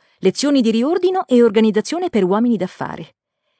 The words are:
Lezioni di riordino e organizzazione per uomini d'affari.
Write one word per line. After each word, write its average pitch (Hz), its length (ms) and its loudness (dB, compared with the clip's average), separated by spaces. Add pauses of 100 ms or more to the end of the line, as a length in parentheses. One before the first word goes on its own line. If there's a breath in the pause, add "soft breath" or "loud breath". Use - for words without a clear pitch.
(180)
Lezioni 269 440 0
di 226 100 0
riordino 349 560 -2
e 240 160 4
organizzazione 220 640 0
per 208 140 0
uomini 220 340 0
d'affari. 165 500 -10 (520)